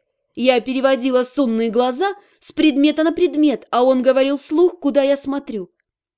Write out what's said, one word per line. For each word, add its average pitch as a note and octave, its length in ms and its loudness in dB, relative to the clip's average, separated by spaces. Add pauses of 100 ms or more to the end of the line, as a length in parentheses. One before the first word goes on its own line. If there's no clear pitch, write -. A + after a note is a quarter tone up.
(340)
Я B3 280 0
переводила B3+ 640 0
сонные A3+ 440 -2
глаза B3+ 440 -2 (260)
с - 140 -12
предмета D4+ 500 2
на E4 80 0
предмет, D4+ 580 0
а A#3+ 140 0
он C4 180 2
говорил C4+ 360 2
вслух, E4+ 420 0
куда C#4 240 0
я C#4 140 2
смотрю. C#4 540 -8 (460)